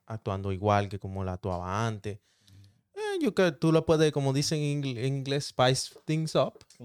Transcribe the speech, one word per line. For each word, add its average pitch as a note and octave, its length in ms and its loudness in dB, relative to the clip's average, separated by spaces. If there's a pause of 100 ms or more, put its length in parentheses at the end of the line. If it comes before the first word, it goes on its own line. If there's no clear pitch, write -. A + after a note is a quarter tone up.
actuando G2 460 -4
igual G2+ 360 2
que G2+ 100 -8
como F#2+ 260 -6
la F#2 100 -4
actuaba F#2 520 -4
antes, G#2 320 -8 (760)
eh, G4+ 260 -4
yo B3 140 0
creo F#3 180 4
que C#3 60 -8
tú D#3+ 140 2
lo D#3+ 140 4
puedes, D#3 260 4
como C#3 220 0
dicen D3 260 0
en D3 220 -2
ingl-, C3+ 160 -4
en C3+ 200 -2
inglés, C3+ 280 -2
spice - 480 2 (100)
things D#3 300 -2
up C#3+ 200 2 (260)
y A#2+ 40 -16